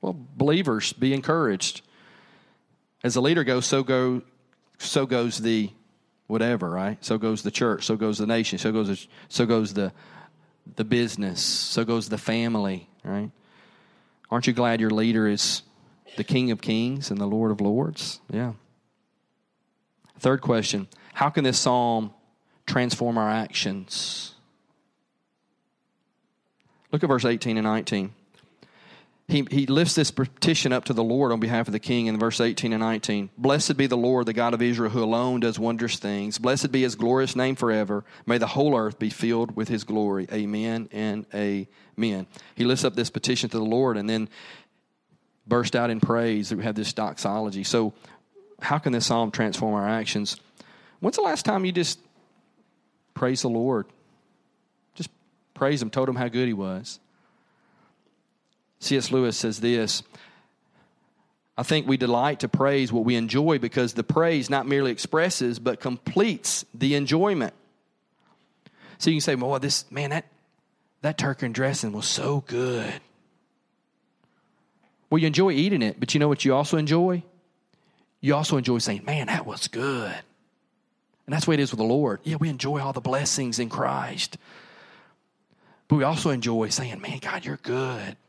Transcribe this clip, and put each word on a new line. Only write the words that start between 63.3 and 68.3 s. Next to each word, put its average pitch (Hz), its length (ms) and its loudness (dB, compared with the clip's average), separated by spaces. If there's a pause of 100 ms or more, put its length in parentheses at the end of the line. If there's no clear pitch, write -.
because 120 340 0
the 117 100 -2
praise 160 460 2
not 135 180 0
merely 139 240 2
expresses 131 680 0
but 117 220 -2
completes - 920 -2
the 135 220 0
enjoyment." 143 580 0 (1400)